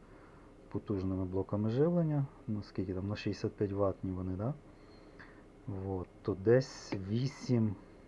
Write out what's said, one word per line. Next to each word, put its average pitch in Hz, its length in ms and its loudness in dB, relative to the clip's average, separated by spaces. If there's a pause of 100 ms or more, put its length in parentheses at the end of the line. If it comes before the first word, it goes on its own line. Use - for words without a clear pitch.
(680)
потужними 95 560 -2
блоками 98 440 0
живлення. 151 560 2 (220)
Ну, 104 160 -2
скільки 95 300 -4
там, 92 140 -4
на 104 80 -2
шістдесят - 400 -4
п'ять 101 160 0
ватні 98 400 0
вони, 92 240 -4
да? 110 180 -2 (1120)
Вот. 95 400 -4 (140)
То 104 120 0
десь 113 600 4 (140)
вісім, 113 680 2 (320)